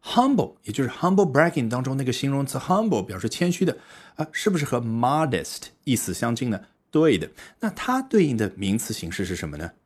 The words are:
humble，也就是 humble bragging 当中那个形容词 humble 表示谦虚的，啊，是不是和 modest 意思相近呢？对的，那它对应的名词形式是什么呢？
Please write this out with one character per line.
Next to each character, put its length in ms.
humble， 600
也 80
就 120
是 60
humble 400
bragging 380
当 160
中 140
那 80
个 80
形 180
容 140
词 120
humble 460
表 160
示 80
谦 240
虚 140
的， 120
啊， 160
是 180
不 80
是 60
和 160
modest 840
意 140
思 160
相 200
近 160
呢？ 120
对 280
的， 120
那 100
它 320
对 240
应 120
的 180
名 220
词 160
形 180
式 140
是 100
什 140
么 80
呢？ 140